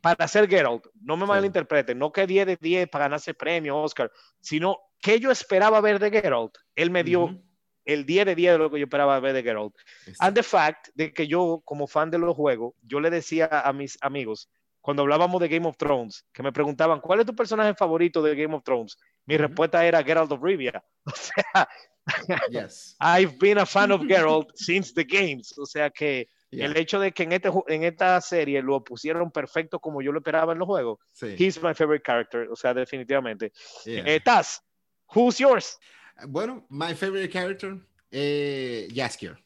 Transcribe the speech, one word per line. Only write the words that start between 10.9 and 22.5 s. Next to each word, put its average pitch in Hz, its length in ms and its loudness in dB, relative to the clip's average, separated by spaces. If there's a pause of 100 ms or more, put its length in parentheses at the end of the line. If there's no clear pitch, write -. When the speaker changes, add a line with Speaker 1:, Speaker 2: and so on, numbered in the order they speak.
Speaker 1:
de 156 180 -4
que 160 140 -2
yo, 165 380 0
como 143 220 -6
fan 156 240 -2
de 170 80 -2
los 170 160 0
juegos, 127 380 0 (100)
yo 127 180 -6
le 165 100 0
decía 160 400 0
a 139 240 0
mis 139 260 -10
amigos, 135 480 -6 (320)
cuando 143 220 -2
hablábamos 175 380 2
de 170 80 0
Game 165 180 -2
of 156 100 -4
Thrones, 131 560 -4
que 127 120 -12
me 135 80 -4
preguntaban, 147 480 0
"¿Cuál 185 180 0
es 226 80 2
tu 226 80 -8
personaje 214 400 0
favorito 170 480 0
de 151 140 2
Game 156 180 -4
of 139 80 -8
Thrones?". 120 340 -4 (300)
Mi 143 80 0
Speaker 2:
Ujú. 151 80 4
Speaker 1:
respuesta 160 420 2
era 165 200 4
Geralt 160 260 2
of 135 120 -4
Rivia. 147 400 -2 (240)
<laughs> - 0 -
O 151 100 -10
sea, - 520 0 (800)
Speaker 2:
Yes. - 520 -10